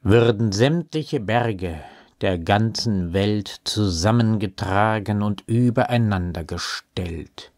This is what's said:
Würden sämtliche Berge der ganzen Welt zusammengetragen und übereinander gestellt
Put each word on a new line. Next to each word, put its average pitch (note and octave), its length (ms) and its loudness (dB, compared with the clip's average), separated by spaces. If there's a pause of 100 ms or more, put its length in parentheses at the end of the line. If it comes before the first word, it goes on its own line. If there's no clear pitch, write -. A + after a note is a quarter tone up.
(100)
Würden A2+ 420 4
sämtliche D3 680 0
Berge F#2+ 600 -2 (400)
der F#2 160 0
ganzen G2+ 760 0
Welt G2+ 520 -2
zusammengetragen G#2 1600 0
und G#2 260 -2
übereinander A2+ 1000 0
gestellt - 1120 -10